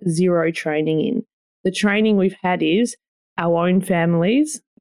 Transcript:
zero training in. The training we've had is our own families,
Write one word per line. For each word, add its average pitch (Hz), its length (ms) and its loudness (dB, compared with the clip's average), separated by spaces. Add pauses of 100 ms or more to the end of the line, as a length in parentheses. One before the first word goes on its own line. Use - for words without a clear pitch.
zero 170 440 2
training 156 500 -2
in. - 220 -2 (400)
The 190 80 0
training 208 460 0
we've 190 260 0
had 180 180 0
is 190 340 0 (440)
our 170 280 0
own 185 140 2
families, 175 800 0 (200)